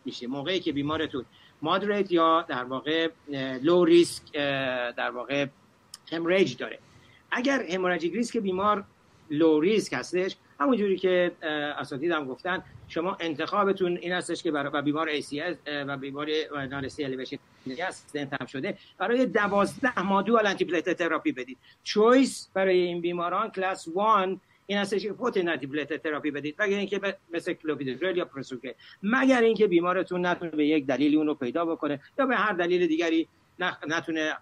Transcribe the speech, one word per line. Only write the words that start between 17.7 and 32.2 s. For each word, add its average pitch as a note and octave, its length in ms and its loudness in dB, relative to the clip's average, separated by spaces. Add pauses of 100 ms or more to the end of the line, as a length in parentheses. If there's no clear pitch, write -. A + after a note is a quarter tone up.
استنت C#3+ 540 -8
هم - 60 -10
شده، F3+ 300 -6 (200)
برای A#3+ 280 2
دوازده G3+ 760 2
ماه G3+ 220 2
دوال A3 240 4
آنتی G3 180 0
پلیتلت E3 320 0
تراپی D#3+ 340 0
بدید. B2+ 260 -8 (260)
چویس A#3 720 4
برای F#3+ 240 4
این F3 240 0
بیماران F3 500 -2
کلاس F#3+ 360 -4
وان F#3+ 540 2 (260)
این G3+ 120 -2
هستش G3 240 -2
که F3 100 -6
پوتنت G3 340 -2
آنتی C#3+ 200 -4
پلیتلت D3 360 -6
تراپی D3+ 280 -4
بدید، D3 280 -8
مگر G3+ 180 0
اینکه G3+ 220 -2
ب-، G3 140 -4 (200)
مثل E3+ 200 -4
کلوپیدوگرل D3 640 -4
یا E3+ 80 -2
پروسوگرل، B2+ 480 -12 (300)
مگر B3+ 380 4
اینکه A3 260 4
بیمارتون F3+ 580 2
نتونه F3 260 -2
به D3+ 140 2
یک D3 200 2
دلیلی C#3+ 300 2
اون D#3 120 2
رو D3 60 0
پیدا C#3 320 -2
بکنه D3 340 -4 (200)
یا C4+ 60 2